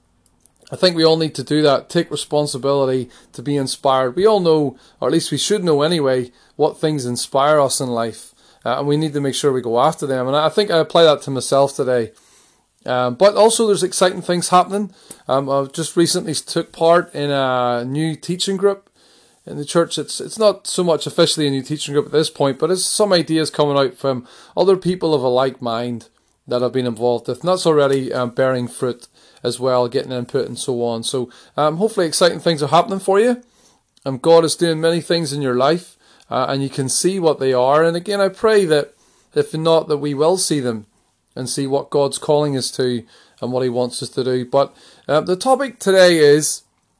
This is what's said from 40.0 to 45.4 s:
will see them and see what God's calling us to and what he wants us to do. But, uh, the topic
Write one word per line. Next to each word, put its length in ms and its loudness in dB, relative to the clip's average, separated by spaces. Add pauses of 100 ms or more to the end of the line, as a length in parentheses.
will 240 2
see 220 -2
them 260 -6 (500)
and 120 -8
see 180 -4
what 240 -2
God's 260 0
calling 400 0
us 160 -4
to 320 -2 (380)
and 100 -6
what 100 -2
he 60 0
wants 340 -4
us 80 -10
to 140 -4
do. 220 -2
But, 280 0 (320)
uh, 140 2
the 160 -2
topic 420 0